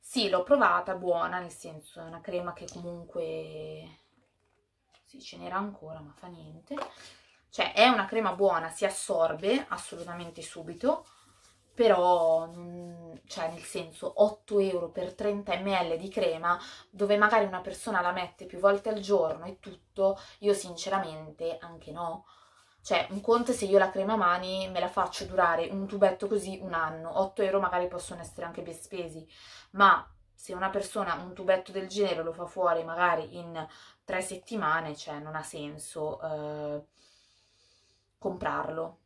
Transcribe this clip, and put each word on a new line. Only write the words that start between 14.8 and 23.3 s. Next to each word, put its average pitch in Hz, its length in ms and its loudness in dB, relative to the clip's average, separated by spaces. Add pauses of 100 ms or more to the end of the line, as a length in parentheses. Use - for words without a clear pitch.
per 185 240 -6
trenta 202 400 -2
millilitri 180 440 0
di 190 100 -8
crema, 175 520 0 (300)
dove 202 260 2
magari 214 280 6
una 185 160 -4
persona 196 400 -4
la 180 100 2
mette 180 360 -6
più 180 120 -14
volte 196 300 4
al 214 100 -2
giorno 170 460 2
e 185 160 -14
tutto, 196 580 0 (220)
io 202 120 4
sinceramente 165 1080 -4
anche 165 320 -14
no. 165 340 -6 (580)
Cioè, 175 280 2
un 202 100 -6
conto 240 300 4